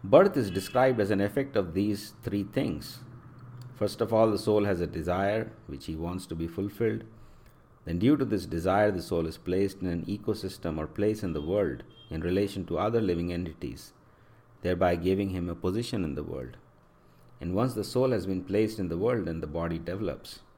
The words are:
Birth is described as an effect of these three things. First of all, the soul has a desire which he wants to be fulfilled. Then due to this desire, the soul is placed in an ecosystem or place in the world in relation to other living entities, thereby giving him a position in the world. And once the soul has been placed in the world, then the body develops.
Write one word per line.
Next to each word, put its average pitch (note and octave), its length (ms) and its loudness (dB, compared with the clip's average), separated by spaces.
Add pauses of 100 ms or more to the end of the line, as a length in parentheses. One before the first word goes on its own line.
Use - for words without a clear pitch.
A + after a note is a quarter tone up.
Birth E3+ 320 8
is A2+ 140 2
described B2 500 2
as G2+ 120 4
an G2 100 4
effect C3+ 340 0
of F2+ 180 0
these G2+ 400 0 (100)
three G2+ 200 0
things. A2+ 580 -4 (720)
First - 260 0
of G#2+ 120 0
all, A2 180 8
the G2 80 0
soul G#2 260 4
has F#2 160 0
a E2+ 60 0
desire F#2+ 640 0 (160)
which C#2 180 -12
he D#2+ 100 -6
wants F2 320 -6
to F2 80 -6
be E2 120 -4
fulfilled. G#2 560 -2 (840)
Then E2+ 140 -2
due B2+ 180 6
to C3 60 0
this F#2+ 220 -2
desire, F#2 460 4
the F2+ 100 -2
soul E2 260 -2
is D#2+ 100 -8
placed G2 440 -2
in F#2 60 -4
an E2+ 180 -2
ecosystem F#2+ 720 -4
or D#2 100 -4
place G#2+ 340 0
in F2 120 -4
the D2 80 -2
world E2 420 -2 (260)
in D#2+ 120 -6
relation F#2+ 440 0
to E2+ 120 -2
other A2+ 240 2
living F2 320 0
entities, E2 600 -8 (680)
thereby F2 340 2
giving F#2+ 340 2
him F2+ 200 -4
a E2+ 60 -4
position G2 480 -2
in D2 120 -2
the D2+ 80 -6
world. C2 340 -10 (840)
And F2 120 -4
once A#2 200 2
the G#2+ 100 -2
soul C3 280 2
has F#2+ 140 0
been F#2 180 -2
placed G#2 360 0
in F#2 80 -2
the E2 100 -2
world, A2 280 0
then E2 160 -4
the D2+ 60 -6
body E2 320 -2
develops. F2+ 600 -6 (180)